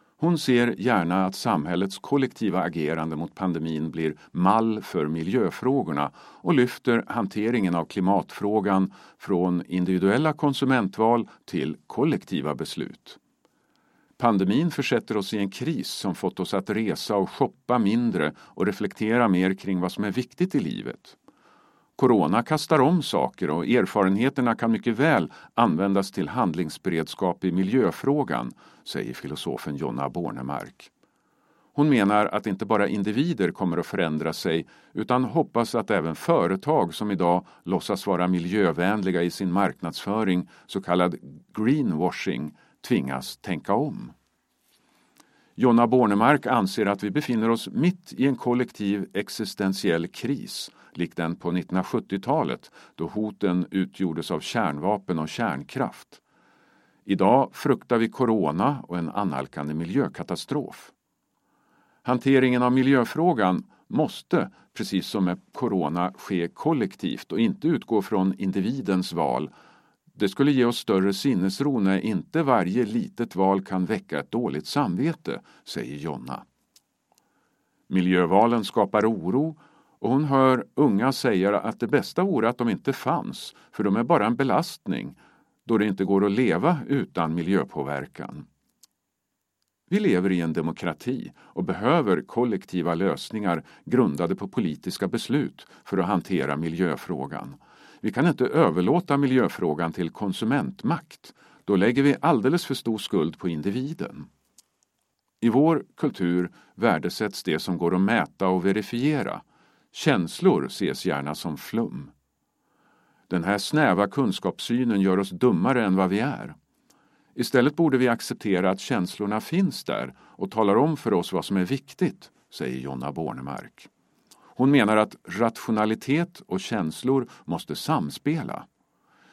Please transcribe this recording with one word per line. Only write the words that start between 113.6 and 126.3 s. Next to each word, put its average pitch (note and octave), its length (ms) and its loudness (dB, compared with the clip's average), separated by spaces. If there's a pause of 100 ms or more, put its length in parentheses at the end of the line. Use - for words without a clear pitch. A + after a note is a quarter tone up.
kunskapssynen A#2 920 0
gör F#2+ 180 4
oss G2 120 -2
dummare A2+ 540 2
än F#2+ 120 2
vad F#2 140 4
vi G2+ 100 0
är. B2 340 -6 (800)
Istället B2+ 420 2
borde D3+ 220 4
vi B2+ 100 4
acceptera G2 640 0
att F#2+ 100 -2
känslorna G#2 600 -4
finns E3 440 -2
där C2 340 -4
och - 320 -10
talar G#2 260 4
om D3 200 2
för A2+ 160 -2
oss F2 200 0
vad E2+ 120 -2
som G2 120 -2
är F#2 80 2
viktigt, - 640 -4 (220)
säger B1+ 280 -6
Jonna C2+ 320 -8
Bornemark. C2 760 -10 (720)
Hon C3+ 100 6
menar G#2+ 260 6
att G#2+ 200 2 (120)
rationalitet A2 1200 -2